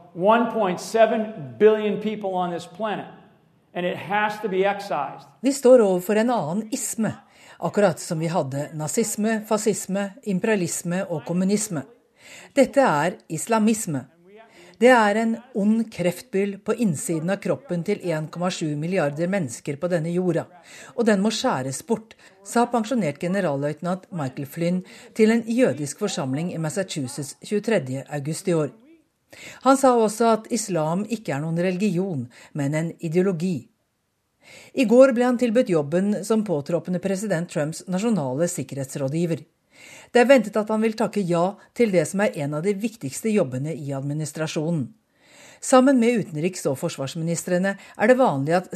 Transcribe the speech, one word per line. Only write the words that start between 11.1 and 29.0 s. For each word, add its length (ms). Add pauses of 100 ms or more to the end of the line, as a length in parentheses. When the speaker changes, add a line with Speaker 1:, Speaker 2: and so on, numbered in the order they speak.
Speaker 2:
kommunisme. 600 (720)
Dette 260
er 480
islamisme. 800 (720)
Det 140
er 240
en 140 (260)
ond 320
kreftbyll 720
på 160
innsiden 560
av 80
kroppen 420
til 140 (160)
en 160
komma 240
sju 240
milliarder 480
mennesker 560
på 80
denne 240
jorda, 320 (480)
og 120
den 180
må 100
skjæres 540
bort, 260 (320)
sa 240
pensjonert 480
generalløytnant 920
Michael 340
Flynn 380 (340)
til 160
en 80
jødisk 560
forsamling 560
i 80
Massachusetts 800
tjuetredje 720
august 340
i 60
år. 160 (960)